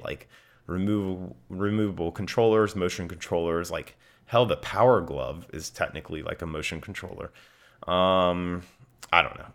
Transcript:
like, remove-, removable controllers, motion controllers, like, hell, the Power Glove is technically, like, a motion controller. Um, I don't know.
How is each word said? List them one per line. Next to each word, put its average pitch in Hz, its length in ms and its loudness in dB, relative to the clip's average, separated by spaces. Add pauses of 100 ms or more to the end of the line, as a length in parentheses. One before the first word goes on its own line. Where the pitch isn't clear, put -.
like, - 260 -12 (380)
remove-, 92 640 -2 (160)
removable 95 640 -2
controllers, 110 640 2
motion 90 320 -2
controllers, 85 640 -2
like, - 260 -8 (300)
hell, 120 180 4
the 87 120 0
Power 113 420 4
Glove 71 540 -8
is 80 160 -10
technically, 78 520 -6
like, - 200 -6
a - 40 -8
motion 78 360 -6
controller. - 500 -12 (560)
Um, 90 760 4 (480)
I 85 100 8
don't - 160 0
know. - 180 -16